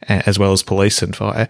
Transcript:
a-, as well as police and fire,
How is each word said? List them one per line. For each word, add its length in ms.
a-, 180
as 100
well 140
as 100
police 380
and 160
fire, 340